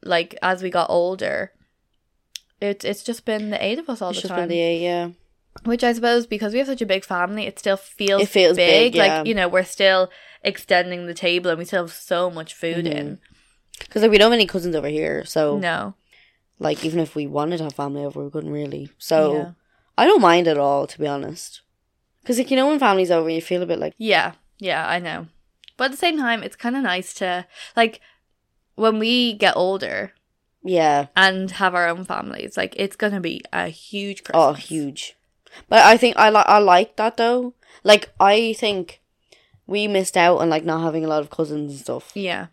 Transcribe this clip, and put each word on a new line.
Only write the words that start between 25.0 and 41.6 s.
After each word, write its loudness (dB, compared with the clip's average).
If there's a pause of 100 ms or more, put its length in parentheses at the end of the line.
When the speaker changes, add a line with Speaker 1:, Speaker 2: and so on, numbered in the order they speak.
Speaker 1:
But -2
at -2
the -12
same -2
time, -2
it's -12
kinda -6
nice -4
to, -4 (300)
like, 0 (760)
when 0
we 0
get 2
older -4 (500)
Speaker 2:
Yeah. 2 (100)
Speaker 1:
and 2
have -2
our 0
own -6
families, -10
like, -6
it's -4
gonna -2
be -8 (100)
a -4
huge -12 (120)
Speaker 2:
Oh, 6
Speaker 1:
Christmas. -12
Speaker 2:
huge. -8 (520)
But 6
I 10
think 2
I 8
li-, 4 (100)
I 6
like 4
that, -2
though. 0 (300)
Like, 4 (100)
I 4
think -4 (680)
we -2
missed 0
out 6
on, 2
like, 0
not -2
having -2
a -4
lot 0
of -10
cousins -6